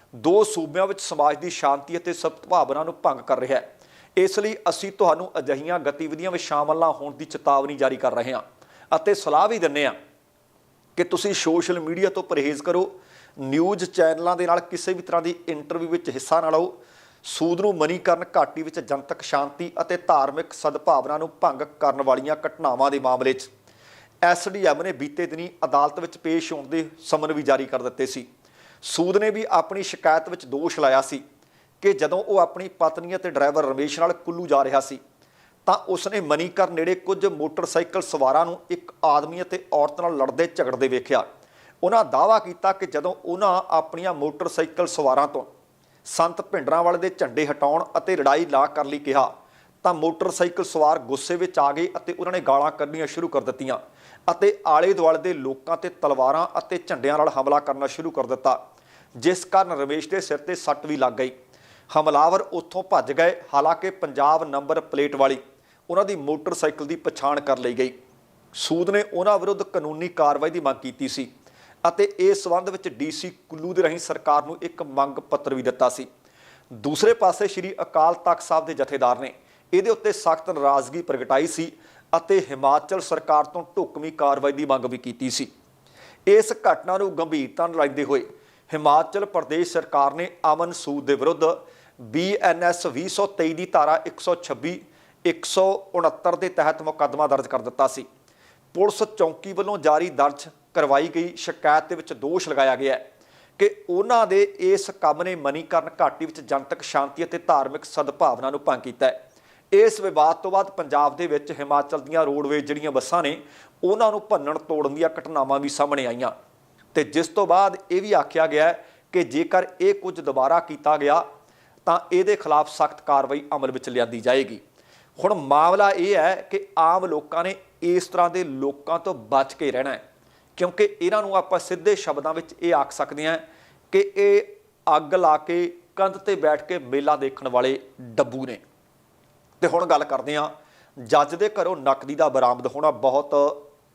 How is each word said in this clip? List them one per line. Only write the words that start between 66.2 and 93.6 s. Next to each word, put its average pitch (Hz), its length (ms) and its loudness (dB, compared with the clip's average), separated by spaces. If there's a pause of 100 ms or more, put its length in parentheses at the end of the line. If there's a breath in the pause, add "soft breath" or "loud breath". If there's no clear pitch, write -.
ਦੀ 160 120 -6
ਪਛਾਣ 147 420 -4
ਕਰ 139 180 0
ਲਈ 123 160 -4
ਗਈ। 127 180 -2 (640)
ਸੂਦ 175 360 -2
ਨੇ 208 140 2
ਉਹਨਾਂ 196 340 2
ਵਿਰੁੱਧ 196 260 -2
ਕਾਨੂੰਨੀ 156 460 -6
ਕਾਰਵਾਈ 147 400 2
ਦੀ 165 100 -6
ਮੰਗ 135 180 0
ਕੀਤੀ 131 300 -8
ਸੀ 127 220 -8 (540 soft breath)
ਅਤੇ 202 360 2
ਇਸ 196 240 4
ਸਬੰਧ 185 260 0
ਵਿੱਚ 190 200 -10
ਡੀ 135 200 -8
ਸੀ 170 200 -10 (180)
ਕੁੱਲੂ 160 260 -10
ਦੇ 180 80 4
ਰਾਹੀਂ 165 180 0
ਸਰਕਾਰ 147 460 0
ਨੂੰ 165 160 -12
ਇੱਕ 170 200 -10
ਮੰਗ 139 380 -2
ਪੱਤਰ 139 340 -4
ਵੀ 127 80 -4
ਦਿੱਤਾ 127 260 0
ਸੀ। 127 180 -6 (640 soft breath)
ਦੂਸਰੇ 147 440 2
ਪਾਸੇ 202 340 2
ਸ਼੍ਰੀ 190 340 -8
ਅਕਾਲ 165 340 2
ਤਖਤ 170 260 0
ਸਾਹਿਬ 160 240 0
ਦੇ 160 80 -8
ਜਥੇਦਾਰ 131 440 0
ਨੇ 131 140 -12 (400 soft breath)
ਇਹਦੇ 190 180 4
ਉੱਤੇ 214 240 0
ਸਖਤ 190 360 0
ਨਾਰਾਜ਼ਗੀ 139 520 0
ਪ੍ਰਗਟਾਈ 135 440 0
ਸੀ 165 240 -8 (420 soft breath)
ਅਤੇ 165 280 2 (100)
ਹਿਮਾਚਲ 143 520 0
ਸਰਕਾਰ 156 420 0
ਤੋਂ 170 180 -10 (140)
ਢੁਕਵੀਂ 160 380 -6
ਕਾਰਵਾਈ 143 380 0
ਦੀ 147 140 -6
ਮੰਗ 131 180 0
ਵੀ 123 140 -6
ਕੀਤੀ 127 320 -8
ਸੀ। 123 160 -6 (800 loud breath)
ਇਸ 214 260 6 (100)
ਘਟਨਾ 185 360 0
ਨੂੰ 196 200 -2
ਗੰਭੀਰਤਾ 156 480 -2
ਨਾਲ 165 120 -8
ਲੈਂਦੇ 143 260 0
ਹੋਏ 127 200 0 (460 soft breath)
ਹਿਮਾਚਲ 160 560 2
ਪ੍ਰਦੇਸ਼ 170 460 -4
ਸਰਕਾਰ 143 420 0
ਨੇ 175 160 -8 (220)
ਅਮਨ 170 220 -2
ਸੂਦ 143 320 -6
ਦੇ 139 80 2
ਵਿਰੁੱਧ 147 300 0 (540 soft breath)
ਬੀ 156 440 -4
ਐਨ 170 220 2
ਐਸ 175 240 0
ਵੀਹ 156 200 -8
ਸੌ 196 200 -2
ਤੇਈ 165 260 -2
ਦੀ 175 120 -8